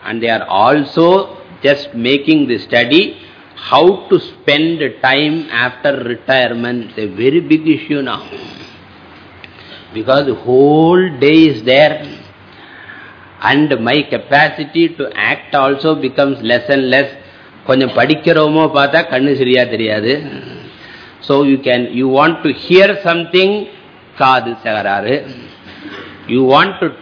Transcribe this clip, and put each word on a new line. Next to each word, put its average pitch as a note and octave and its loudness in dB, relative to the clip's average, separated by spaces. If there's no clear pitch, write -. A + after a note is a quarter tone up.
and A2+ -8
they A#2 -2
are A2+ -2
also D3+ 2
just C#3+ 0
making C#3 0
the A#2+ -2
study, B2+ 0
how F3 2
to F3+ 2
spend D#3 -2
time D3+ 0
after B2 -4
retirement. A#2+ -4
It's - -12
a G#2+ -6
very B2 0
big D#3 0
issue D3 -2
now. A#2+ -8
Because C3 0
the A#2 -2
whole D3+ 2
day D#3 6
is A#2 -2
there. C#3+ 4
And C#3 2
my C3+ 0
capacity D3+ 0
to C#3 -6
act A2+ -4
also C#3+ 0
becomes C3+ -2
less A#2+ -2
and C3+ 0
less. C3+ 2
கொஞ்சம் C3 0
படிக்கிறோமோ D#3 2
பார்த்தா C#3 2
கண்ணு C3+ 0
சரியா B2 2
தெரியாது. G#2+ -2
So C#3 2
you C#3 2
can, B2 0
you C3+ 0
want D3 2
to D#3 0
hear F#3 6
something, F3 0
காது B2+ 2
தகராறு. G#2 -2
You B2+ 2
want D#3 2
to F3 -2